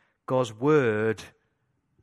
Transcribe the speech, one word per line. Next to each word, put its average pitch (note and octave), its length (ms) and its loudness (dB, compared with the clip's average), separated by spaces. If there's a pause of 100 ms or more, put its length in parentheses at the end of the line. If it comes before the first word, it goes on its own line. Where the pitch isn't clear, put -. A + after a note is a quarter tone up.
(260)
God's B2+ 260 -2
Word A2+ 720 0 (800)